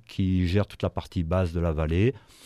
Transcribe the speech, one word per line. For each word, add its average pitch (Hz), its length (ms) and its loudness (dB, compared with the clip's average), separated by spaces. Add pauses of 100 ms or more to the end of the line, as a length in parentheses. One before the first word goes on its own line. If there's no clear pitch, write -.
qui 92 400 0
gère 98 200 2
toute - 160 -8
la 95 60 -2
partie - 360 -6
basse 87 260 0
de 87 80 -4
la 85 140 0
vallée, 82 400 0 (320)